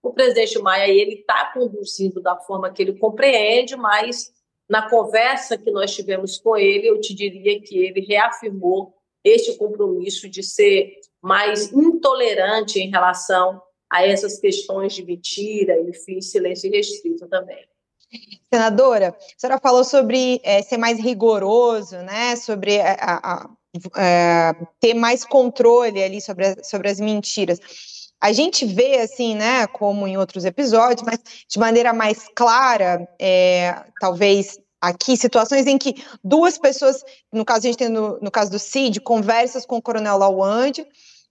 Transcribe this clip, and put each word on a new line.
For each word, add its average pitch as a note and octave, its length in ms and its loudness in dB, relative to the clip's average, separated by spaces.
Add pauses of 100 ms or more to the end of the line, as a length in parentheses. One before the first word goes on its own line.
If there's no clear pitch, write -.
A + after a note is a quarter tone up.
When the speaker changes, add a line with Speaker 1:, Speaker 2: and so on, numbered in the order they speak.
Speaker 1:
o B3 80 -4
presidente A#3 480 2
Maia, G3 280 0
ele G3+ 380 2
tá - 280 -2
conduzindo G3 680 -6
da F3+ 140 -2
forma F#3+ 380 -8
que - 100 -6
ele G3 160 -4
compreende, A#3+ 800 2
mas A3 560 -4 (360)
na G#3+ 200 0
conversa A#3 680 0
que G#3 140 -4
nós G3 240 -4
tivemos F#3+ 420 -8
com A3 200 0
ele, G3+ 320 2
eu G#3+ 100 2
te G#3+ 140 -8
diria G3 480 -4
que G3 240 -8
ele F#3+ 160 -6
reafirmou G3 920 -2 (300)
este A3+ 340 4
compromisso G3 720 -4
de F#3+ 140 -12
ser G3 560 2 (220)
mais G#3 500 0
intolerante A3 1080 2
em F#3+ 100 -4
relação F#3 720 0 (280)
a F3+ 160 2
essas G3 340 -2
questões G3 540 -2
de F#3+ 100 -14
mentira, F#3+ 800 -2
enfim, F#3 400 -10
silêncio F#3 500 -4
restrito F3 560 -4
também. - 380 -8 (880)
Speaker 2:
Senadora, A3+ 560 4
a - 300 -14
senhora C4 200 -2
falou B3+ 240 4
sobre, B3+ 600 2
é, G3+ 180 2
ser A#3 160 -6
mais A#3 220 -2
rigoroso, G#3+ 960 0
né, G#3+ 380 -6
sobre G#3 440 -2
a, F#3+ 140 2
a, F3 400 -4
a, - 160 -10 (480)
é, F3 560 4 (260)
ter A#3 140 4
mais A#3 320 0
controle A#3 760 4
ali F#3+ 200 -4
sobre F#3+ 260 -4
a, F#3+ 160 -4
sobre G3+ 260 -4
as G3 100 -4
mentiras. G#3 600 -2 (600)
A G#3 120 4
gente D4 320 0
vê, B3 340 2
assim, A3+ 360 -4
né, A3+ 320 0
como G3+ 400 -4
em F#3+ 100 -4
outros F#3+ 260 -4
episódios, A#3 600 2
mas A3+ 140 -6 (280)
de - 120 -6
maneira A#3 340 4
mais A3 420 -2
clara, A3+ 720 2 (120)
é, F3+ 560 2 (240)
talvez G3 600 0 (220)
aqui, F3+ 340 0
situações A#3+ 520 2
em C#4 100 4
que C4+ 260 -4 (200)
duas D#4+ 340 2
pessoas, C#4 460 2 (280)
no A3 140 -4
caso A3+ 140 0
a A3 80 -2
gente A#3+ 100 -2
tem A#3+ 120 -2
no, G#3+ 300 -4
no G3+ 120 -8
caso G#3 180 0
do G3+ 100 -6
Cid, A#3+ 420 -2
conversas A#3 640 0
com A#3+ 120 -6
o A3+ 40 -6
Coronel G#3+ 360 -2
Lawande, G3 680 0 (460)